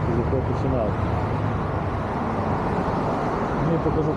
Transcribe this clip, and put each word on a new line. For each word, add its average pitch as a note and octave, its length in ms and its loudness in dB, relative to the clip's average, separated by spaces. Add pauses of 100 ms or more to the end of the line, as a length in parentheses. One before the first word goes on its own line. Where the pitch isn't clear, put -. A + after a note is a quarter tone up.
(160)
з - 20 0
якого B2+ 240 2 (120)
починав. B2 360 0 (2750)
Ну E3 80 2
і D#3 140 2
покажу D3+ 280 2